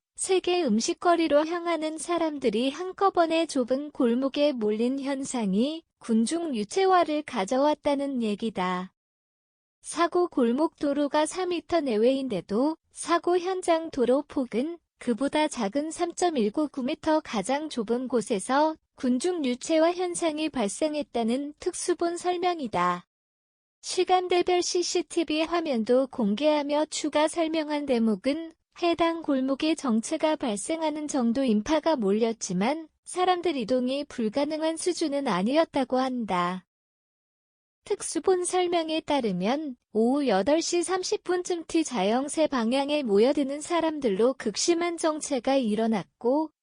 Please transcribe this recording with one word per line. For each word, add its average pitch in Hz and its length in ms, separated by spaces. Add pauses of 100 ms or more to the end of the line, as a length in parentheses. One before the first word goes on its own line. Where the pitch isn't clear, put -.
(160)
세계 359 480
음식거리로 311 840
향하는 330 520
사람들이 285 720
한꺼번에 330 760
좁은 277 460
골목에 269 580
몰린 233 480
현상이 269 840 (160)
군중 262 560
유체화를 311 640
가져왔다는 277 1040
얘기다. 190 680 (880)
사고 339 480
골목 269 480
도로가 285 480
사 359 220
미터 349 340
내외인데도 254 960 (140)
사고 339 480
현장 349 520
도로 254 380
폭은 269 480 (220)
그보다 277 500
작은 285 440
삼점일구구 302 880
미터 311 380
가장 277 500
좁은 233 360
곳에서 262 680 (200)
군중 269 500
유체화 311 460
현상이 339 580
발생했다는 277 1080
특수본 339 600
설명이다. 320 880 (720)
시간대별 359 840
씨씨티비 330 800
화면도 269 640
공개하며 285 840
추가 302 360
설명한 311 600
대목은 262 640 (300)
해당 330 400
골목에 277 520
정체가 302 600
발생하는 302 720
정도 254 360
인파가 285 520
몰렸지만 226 920 (160)
사람들 359 520
이동이 254 480
불가능한 294 720
수준은 285 520
아니었다고 254 680
한다. 196 680 (1160)
특수본 370 600
설명에 349 560
따르면 254 760 (200)
오후 254 340
여덟 220 320
시 349 220
삼십 370 420
분쯤 359 420
T자형세 269 800
방향에 277 540
모여드는 269 600
사람들로 277 720
극심한 339 640
정체가 294 580
일어났고 226 920 (120)